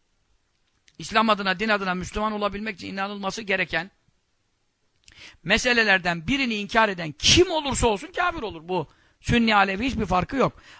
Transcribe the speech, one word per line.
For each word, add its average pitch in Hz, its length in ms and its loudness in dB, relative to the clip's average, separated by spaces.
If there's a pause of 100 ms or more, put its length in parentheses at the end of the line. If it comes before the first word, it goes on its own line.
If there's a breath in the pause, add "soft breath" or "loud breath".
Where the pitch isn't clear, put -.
(1000)
İslam 220 320 2
adına, 190 300 0
din 220 80 -2
adına 196 260 0
Müslüman 208 380 -4
olabilmek 202 440 -4
için 190 160 -12
inanılması 196 500 -6
gereken 185 480 -4 (1500 loud breath)
meselelerden 190 840 2
birini 247 280 0
inkar 214 340 2
eden 170 240 -6
kim - 380 4
olursa 285 360 0
olsun 233 300 -2
kafir 339 260 -2
olur. 170 260 -10
Bu 180 200 -2 (320)
Sünni 226 340 2
Alevi 196 320 2
hiçbir 220 200 -2
farkı 180 300 0
yok. 208 240 0 (200 soft breath)